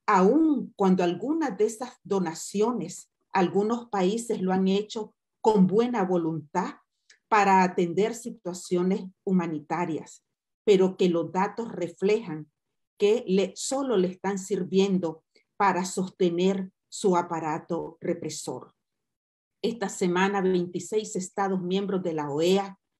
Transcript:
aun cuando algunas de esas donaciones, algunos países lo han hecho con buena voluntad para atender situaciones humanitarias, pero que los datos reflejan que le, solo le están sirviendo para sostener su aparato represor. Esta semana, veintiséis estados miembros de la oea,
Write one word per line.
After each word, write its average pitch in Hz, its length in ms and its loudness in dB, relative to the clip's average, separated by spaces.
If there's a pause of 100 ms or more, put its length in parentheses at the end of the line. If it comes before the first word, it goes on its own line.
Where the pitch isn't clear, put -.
aun 220 680 4
cuando 185 260 4
algunas 240 560 -2
de 214 60 2
esas 226 400 -6
donaciones, 196 1080 -4 (220)
algunos 196 560 0
países 202 520 0
lo 185 120 0
han 190 160 2
hecho 214 480 -2 (240)
con 214 260 6
buena 226 380 2
voluntad 175 720 -2 (520)
para 196 380 4
atender 185 500 0
situaciones 180 880 -4 (200)
humanitarias, 165 1000 -4 (380)
pero 190 340 6
que 185 120 2
los 165 240 0
datos 208 400 -4
reflejan 175 760 -2 (500)
que 214 280 2
le, 190 300 2
solo 269 400 -2
le 180 100 4
están 190 320 -6
sirviendo 185 840 0 (320)
para 185 280 2
sostener 185 880 -2 (180)
su 185 280 0
aparato 165 840 -4
represor. 160 760 -8 (880)
Esta 233 240 -4
semana, 190 520 0
veintiséis 185 760 -2
estados 196 480 -4
miembros 190 400 -2
de 170 120 -4
la 147 140 -4
oea, 190 520 0 (200)